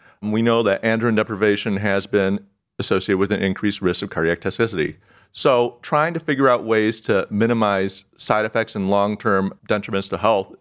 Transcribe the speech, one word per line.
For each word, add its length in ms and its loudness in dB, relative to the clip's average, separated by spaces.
We 220 0
know 200 2
that 200 0
androgen 340 0
deprivation 640 0
has 280 -2
been 320 0
associated 400 0
with 140 0
an 100 -2
increased 380 -2
risk 220 0
of 80 -8
cardiac 320 -2
toxicity. 540 -2
So 480 2
trying 320 0
to 80 -6
figure 300 2
out 140 2
ways 380 0
to 280 0
minimize 720 0
side 280 0
effects 300 -4
and 160 -2
long-term 640 0
detriments 420 -4
to 80 -4
health 420 0